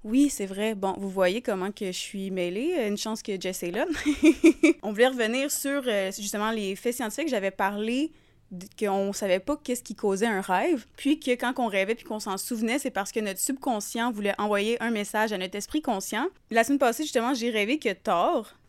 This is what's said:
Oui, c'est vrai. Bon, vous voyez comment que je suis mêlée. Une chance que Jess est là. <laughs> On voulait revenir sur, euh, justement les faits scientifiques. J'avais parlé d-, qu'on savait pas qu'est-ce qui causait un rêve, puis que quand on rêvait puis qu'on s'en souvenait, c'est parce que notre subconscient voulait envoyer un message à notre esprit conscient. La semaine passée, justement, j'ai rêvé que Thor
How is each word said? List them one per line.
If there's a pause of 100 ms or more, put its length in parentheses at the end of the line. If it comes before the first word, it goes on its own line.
Oui,
c'est
vrai.
Bon,
vous
voyez
comment
que
je
suis
mêlée. (100)
Une
chance
que
Jess
est
là. (480)
<laughs>
On
voulait
revenir
sur,
euh,
justement
les
faits
scientifiques.
J'avais
parlé (400)
d-, (100)
qu'on
savait
pas
qu'est-ce
qui
causait
un
rêve, (120)
puis
que
quand
on
rêvait
puis
qu'on
s'en
souvenait,
c'est
parce
que
notre
subconscient
voulait
envoyer
un
message
à
notre
esprit
conscient. (240)
La
semaine
passée,
justement,
j'ai
rêvé
que
Thor (180)